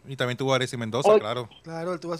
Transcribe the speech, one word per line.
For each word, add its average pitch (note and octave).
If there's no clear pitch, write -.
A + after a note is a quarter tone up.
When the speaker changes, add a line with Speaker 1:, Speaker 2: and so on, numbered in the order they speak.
Speaker 1:
Y C3+
también B2
tuvo C3+
a C3
Aresi B2+
Mendoza, A#2+
Speaker 2:
Oye. G#3+
Speaker 1:
claro. A#2+
Speaker 3:
Claro, E3
él E3+
tuvo, E3+